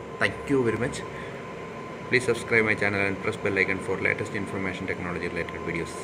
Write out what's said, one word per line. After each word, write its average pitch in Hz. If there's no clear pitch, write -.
Thank -
you 135
very 110
much. 113
Please 123
subscribe 113
my 107
channel 101
and 98
press 107
bell 101
icon 95
for 95
latest 101
information 95
technology 87
related 85
videos. 82